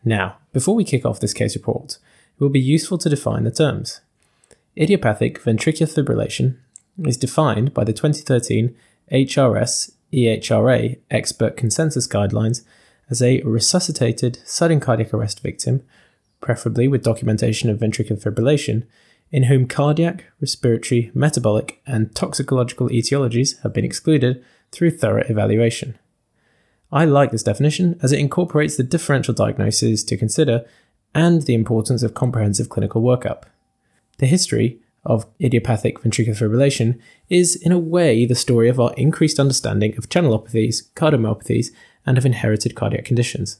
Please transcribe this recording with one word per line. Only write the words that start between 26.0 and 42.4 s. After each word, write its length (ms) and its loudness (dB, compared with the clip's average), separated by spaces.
I 140 2
like 260 4
this 100 -4
definition 640 0
as 80 2
it 80 2
incorporates 580 0
the 60 0
differential 500 -2
diagnoses 680 0
to 120 -4
consider 480 0
and 260 4
the 140 0
importance 480 0
of 100 -2
comprehensive 560 -2
clinical 320 -2
workup. 440 0
The 80 4
history 520 0
of 220 0
idiopathic 600 0
ventricular 340 0
fibrillation 600 0
is, 260 2
in 160 0
a 80 4
way, 480 2
the 80 2
story 340 4
of 100 0
our 140 2
increased 460 2
understanding 580 0
of 120 -10
channelopathies, 840 0
cardiomyopathies, 760 0
and 100 2
of 120 2
inherited 480 0